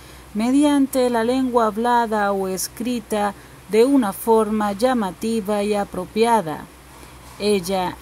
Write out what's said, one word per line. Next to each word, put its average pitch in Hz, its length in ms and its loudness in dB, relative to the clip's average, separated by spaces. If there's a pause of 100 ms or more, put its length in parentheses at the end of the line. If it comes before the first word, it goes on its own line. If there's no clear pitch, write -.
(360)
mediante 269 760 2
la 226 140 0
lengua 247 420 0
hablada 220 680 0
o 190 160 -2
escrita 208 840 -4 (360)
de 214 140 4
una 254 300 2
forma 214 600 0
llamativa 214 880 -2
y 208 100 -2
apropiada. 202 920 -2 (760)
Ella 190 640 -2